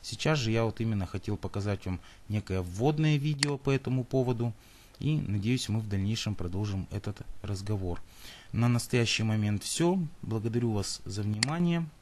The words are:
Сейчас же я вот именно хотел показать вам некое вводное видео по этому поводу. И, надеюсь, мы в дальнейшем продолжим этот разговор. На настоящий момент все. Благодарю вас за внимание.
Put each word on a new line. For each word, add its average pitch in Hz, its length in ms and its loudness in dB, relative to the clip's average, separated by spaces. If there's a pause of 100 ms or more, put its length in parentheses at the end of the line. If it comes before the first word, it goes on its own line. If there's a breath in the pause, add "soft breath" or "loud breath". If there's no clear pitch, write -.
Сейчас - 400 2
же 110 100 2
я 113 140 4
вот 110 160 -2
именно 107 260 0
хотел 101 300 -4
показать 101 500 -2
вам 92 140 -2 (280 loud breath)
некое 101 320 0
вводное 147 580 2
видео 143 380 0
по 135 140 -2
этому 131 320 2
поводу. 120 500 0 (460 loud breath)
И, 151 180 0
надеюсь, 107 520 0
мы 104 100 2
в 107 100 -4
дальнейшем 101 460 0
продолжим 95 560 -2
этот 101 320 -6 (180)
разговор. 98 600 -2 (520 loud breath)
На 120 160 4
настоящий 120 540 2
момент 107 400 2
все. 175 360 2 (240)
Благодарю 113 500 0
вас 101 320 -2
за 104 180 -4
внимание. 156 680 0 (140)